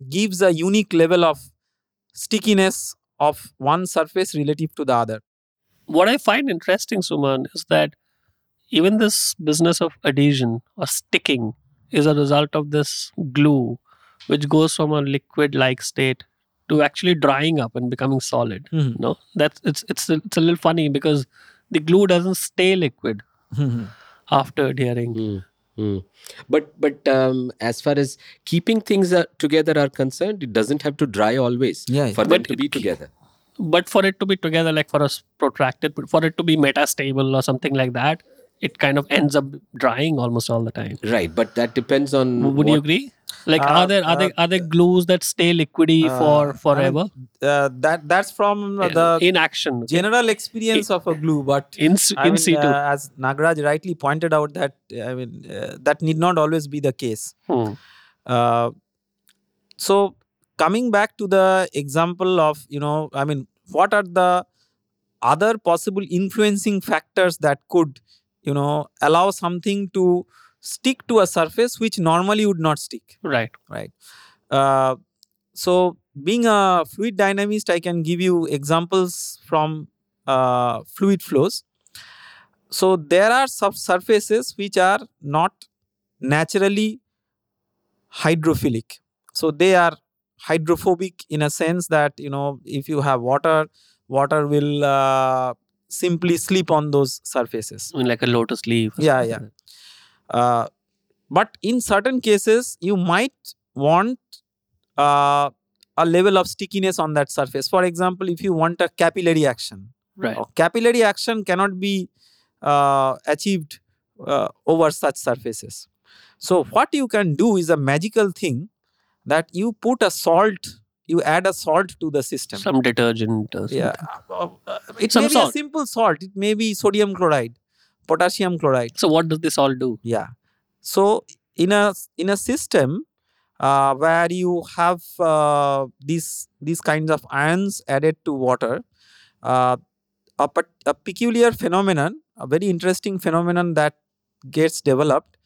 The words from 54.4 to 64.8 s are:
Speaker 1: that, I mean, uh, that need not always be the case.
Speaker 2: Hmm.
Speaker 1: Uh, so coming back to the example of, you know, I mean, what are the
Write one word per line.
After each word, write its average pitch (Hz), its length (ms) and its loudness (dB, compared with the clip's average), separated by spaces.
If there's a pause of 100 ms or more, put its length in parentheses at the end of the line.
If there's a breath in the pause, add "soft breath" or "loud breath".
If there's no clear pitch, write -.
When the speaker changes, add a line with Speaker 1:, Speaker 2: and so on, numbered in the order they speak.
Speaker 1:
that, 143 220 -4 (340)
I 127 40 -8
mean, 123 360 -12
uh, 101 320 -10
that 147 180 0
need 160 160 -2
not 170 220 2
always 151 300 0
be 147 120 -8
the 139 140 0
case. - 400 -8 (120)
Speaker 2:
Hmm. 113 260 0 (520 soft breath)
Speaker 1:
Uh, 120 460 0 (1040)
so 196 400 0 (400)
coming 214 340 0
back 208 280 0
to 202 80 -6
the 190 480 2
example 170 640 -2
of, 151 280 0
you 143 120 -10
know, 147 320 -4
I 139 120 -4
mean, 143 220 -4 (240)
what 185 220 2
are 208 100 2
the 180 440 0 (760)